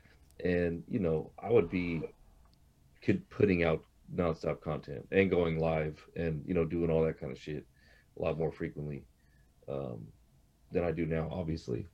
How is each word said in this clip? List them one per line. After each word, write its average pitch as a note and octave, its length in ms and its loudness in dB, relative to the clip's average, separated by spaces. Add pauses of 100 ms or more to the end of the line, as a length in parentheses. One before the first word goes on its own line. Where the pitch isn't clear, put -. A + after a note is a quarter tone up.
(440)
and, F2 440 0
you B2 120 -2
know, D#2+ 300 0 (120)
I G2 80 -2
would G#2+ 200 6
be F2 320 -2 (1000)
could, - 280 0
putting F#2+ 340 4
out E2 200 2 (300)
nonstop E2 460 -2
content D2 520 -6
and F#2+ 180 6
going E2+ 280 4
live D#2+ 460 0 (120)
and, D#2+ 300 -2
you F#2 80 0
know, E2+ 100 4
doing E2 260 0
all D#2+ 140 4
that D#2+ 160 0
kind C#2+ 120 -6
of B1 60 -12
shit D2+ 280 -10 (520)
a - 40 -4
lot E2 160 0
more D#2 140 0
frequently, D2+ 520 -8 (640)
um, B1 380 -6 (640)
than F2 120 0
I E2+ 80 0
do E2 140 -2
now, D#2+ 260 0
obviously. D#2+ 600 -4